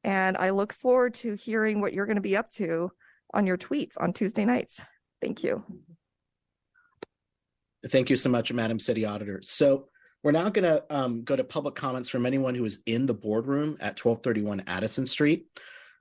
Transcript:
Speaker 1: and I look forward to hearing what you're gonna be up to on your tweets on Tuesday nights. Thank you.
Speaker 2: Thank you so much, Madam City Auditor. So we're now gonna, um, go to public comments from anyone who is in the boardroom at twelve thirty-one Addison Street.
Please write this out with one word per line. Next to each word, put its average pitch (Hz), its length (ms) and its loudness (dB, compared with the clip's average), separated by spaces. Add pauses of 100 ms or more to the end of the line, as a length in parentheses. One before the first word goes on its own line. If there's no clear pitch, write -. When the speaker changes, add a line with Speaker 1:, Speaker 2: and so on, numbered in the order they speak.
Speaker 1:
and 190 320 2
I 185 140 2
look 196 200 0
forward 247 440 2
to 226 180 -6
hearing 214 480 0
what 202 100 0
you're 196 140 -2
gonna 208 160 0
be 196 160 0
up 233 140 -4
to 170 400 -2 (420)
on 202 120 4
your 185 120 2
tweets - 420 -6
on 180 140 0
Tuesday 208 320 -2
nights. - 340 0 (420)
Thank - 220 -6
you. - 220 -4 (2250)
Speaker 2:
Thank 131 200 4
you 131 60 6
so 131 140 2
much, 120 240 0
Madam 113 260 -2
City 110 240 0
Auditor. 104 380 -6
So 139 480 2 (340)
we're 147 80 4
now - 180 2
gonna, 175 400 4
um, 127 340 -2
go 139 120 0
to 131 80 0
public 147 320 -4
comments 127 320 -4
from 123 180 0
anyone 131 300 0
who 123 80 -2
is 107 220 -4
in 117 200 2
the 127 80 2
boardroom 127 680 0
at - 160 -4
twelve 117 240 2
thirty-one 104 460 -2
Addison 104 380 -2
Street. 147 420 2 (540)